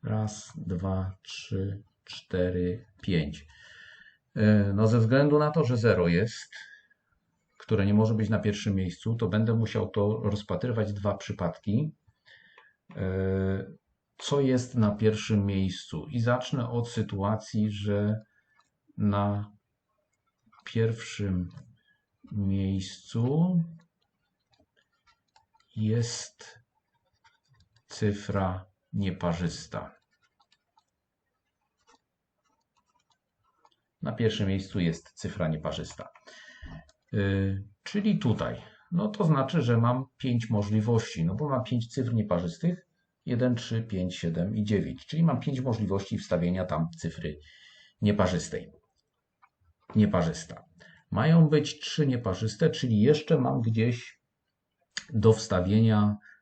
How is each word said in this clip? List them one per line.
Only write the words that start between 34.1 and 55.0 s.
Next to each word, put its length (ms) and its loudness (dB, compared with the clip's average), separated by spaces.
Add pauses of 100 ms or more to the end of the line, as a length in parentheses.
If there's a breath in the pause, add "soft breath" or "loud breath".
pierwszym 360 0
miejscu 320 -2
jest 320 -2
cyfra 360 -4
nieparzysta. 600 -6 (1040 loud breath)
Yy, 520 0 (200)
czyli 360 0
tutaj. 420 -2 (300 loud breath)
No 160 0
to 160 -2
znaczy, 380 2
że 160 2
mam 280 2 (120)
pięć 320 -2
możliwości, 760 0
no 100 0
bo 140 -4
mam 140 -2
pięć 240 -4
cyfr 260 -4
nieparzystych. 760 -2 (380)
Jeden, 300 0
trzy, 280 -4
pięć, 320 -4
siedem 400 -2
i 80 0
dziewięć. 420 -2
Czyli 180 0
mam 160 2
pięć 220 -4
możliwości 560 -2
wstawienia 480 -2
tam 320 -2
cyfry 420 -8 (600 loud breath)
nieparzystej. 720 0 (1200)
Nieparzysta. 720 0 (460 loud breath)
Mają 380 6
być 300 2
trzy 280 -2
nieparzyste, 600 0
czyli 320 2
jeszcze 360 4
mam 240 0
gdzieś 580 -2 (920)